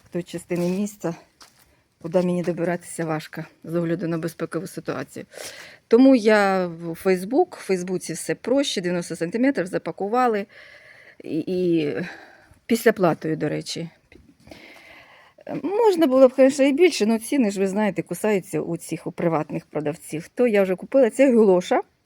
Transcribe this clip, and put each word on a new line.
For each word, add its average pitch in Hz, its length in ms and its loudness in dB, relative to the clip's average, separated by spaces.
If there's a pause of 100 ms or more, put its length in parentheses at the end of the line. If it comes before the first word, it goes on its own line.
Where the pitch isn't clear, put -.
в - 40 -20
той 175 140 -6
частині 175 560 -4
міста, 202 360 -6 (840)
куди 170 200 -2
мені 180 220 0
добиратися 175 600 -4
важко 156 380 -8 (200)
з 160 120 -8
огляду 170 320 -2
на 165 100 -4
безпекову 165 500 -8
ситуацію. - 580 -10 (640)
Тому 262 280 8
я 202 520 4
в 165 380 -10
Facebook, 190 520 0
в - 40 -18
Фейсбуці 180 520 -4
все 160 220 -6
проще, 262 460 -2
дев'яносто 175 340 -4
сантиметрів 214 520 -2
запакували 202 800 -2 (800)
і, 151 240 -6
і... 170 460 0 (720)
після 226 260 0
платою, 160 460 -2
до 156 120 -4
речі. 156 400 -10 (1700)
Можна 370 440 2
було 262 200 6
б, 247 100 4
звісно, 269 280 4
і 285 80 4
більше, 294 320 2
але 220 140 2
ціни 226 320 0
ж, 190 80 -4
ви 196 80 0
знаєте, 190 340 -2
кусаються 175 600 -2
у 170 160 -6
цих, - 300 -10
у 165 40 -10
приватних 165 540 -2
продавців. 151 600 -8
То 247 200 0
я 202 160 4
вже 185 120 0
купила, 240 340 2
це 254 240 4
гюлоша. 214 480 4 (240)